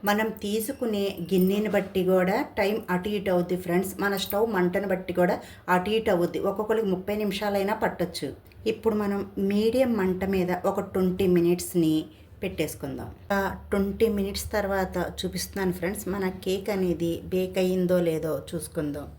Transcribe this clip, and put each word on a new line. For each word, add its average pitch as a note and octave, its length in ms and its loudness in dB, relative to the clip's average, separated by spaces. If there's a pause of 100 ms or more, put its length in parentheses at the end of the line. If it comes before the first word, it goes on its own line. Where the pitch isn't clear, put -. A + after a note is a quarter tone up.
మనం G#3+ 200 2 (180)
తీసుకునే G#3+ 580 -2 (260)
గిన్నెని F#3+ 440 4
బట్టి G3 260 0 (140)
కూడా F#3 240 4 (200)
టైమ్ G#3+ 220 2 (140)
అటు F3+ 240 -2
ఇటు G3 160 -2
అవుద్ది F3+ 220 2 (100)
ఫ్రెండ్స్. F#3 260 0 (100)
మన G3+ 120 0 (100)
స్టవ్ G#3+ 320 0
మంటను F3+ 380 2
బట్టి F3+ 260 -6
కూడా F3+ 140 4 (400)
అటు F#3 240 2
ఇటు A3 160 0
అవుద్ది. E3+ 260 0 (100)
ఒక్కొక్కరికి G#3+ 440 0
ముప్పై F#3 280 -4
నిమిషాలైనా G3+ 640 0
పట్టొచ్చు. E3+ 440 -2 (420)
ఇప్పుడు A3 300 0
మనం G3+ 200 0 (280)
మీడియం A3+ 420 4 (100)
మంట F#3 240 2 (100)
మీద F3+ 160 2 (200)
ఒక F#3 100 -2 (120)
ట్వంటీ F#3 320 2 (100)
మినిట్స్ని E3+ 600 4 (480)
పెట్టేసుకుందాం. C#3+ 680 -6 (280)
ఆ G3 40 2 (300)
ట్వంటీ G3+ 360 2 (120)
మినిట్స్ G3 360 -4
తర్వాత F#3+ 420 0 (240)
చూపిస్తున్నాను F#3 580 -2
ఫ్రెండ్స్, F#3+ 260 -4 (100)
మన G3 100 -2 (200)
కేక్ G3 320 -2
అనేది E3+ 340 0 (220)
బేక్ F#3 300 0
అయ్యిందో F#3 360 2 (100)
లేదో D#3+ 240 -2 (180)
చూసుకుందాం. D3 560 -6 (120)